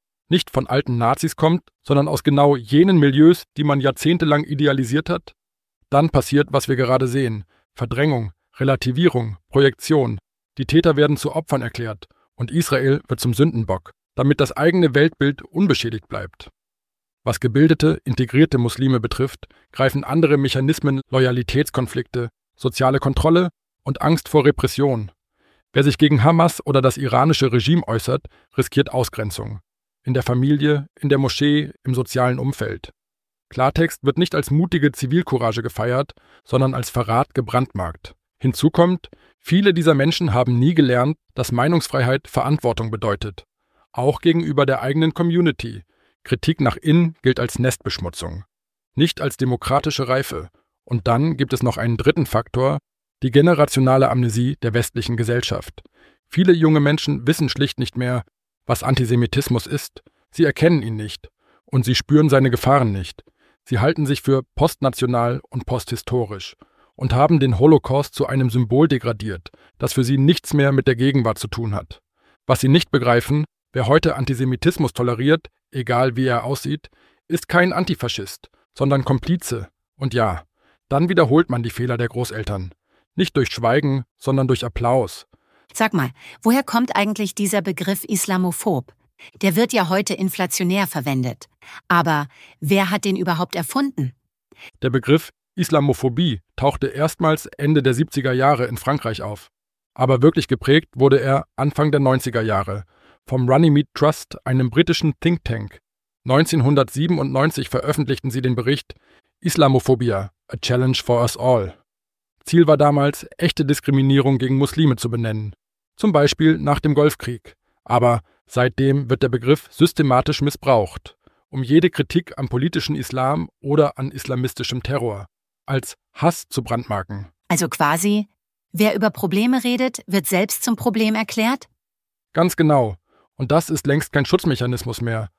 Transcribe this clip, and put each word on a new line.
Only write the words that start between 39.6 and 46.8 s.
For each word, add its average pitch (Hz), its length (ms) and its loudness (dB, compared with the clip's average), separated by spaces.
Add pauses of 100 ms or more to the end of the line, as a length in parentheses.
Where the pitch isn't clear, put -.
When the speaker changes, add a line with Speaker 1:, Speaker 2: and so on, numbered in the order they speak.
Speaker 1:
dieser 160 200 4
Menschen 147 400 0
haben 120 240 2
nie 143 160 4
gelernt, 127 440 2 (180)
dass - 160 -6
Meinungsfreiheit 131 760 0
Verantwortung 120 600 -2
bedeutet. 104 560 -6 (460)
Auch 131 300 -2
gegenüber 160 440 2
der 131 160 0
eigenen 156 320 0
Community. 165 720 -2 (400)
Kritik - 380 -2
nach 120 160 0
innen 165 460 2